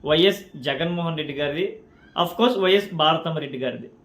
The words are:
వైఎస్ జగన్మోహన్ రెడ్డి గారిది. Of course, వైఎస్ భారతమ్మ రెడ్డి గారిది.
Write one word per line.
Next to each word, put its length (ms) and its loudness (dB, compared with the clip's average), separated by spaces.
వైఎస్ 400 2
జగన్మోహన్ 600 -2
రెడ్డి 180 -6
గారిది. 440 -4
Of 80 0
course, 200 4
వైఎస్ 340 2
భారతమ్మ 440 2
రెడ్డి 200 -8
గారిది. 320 -6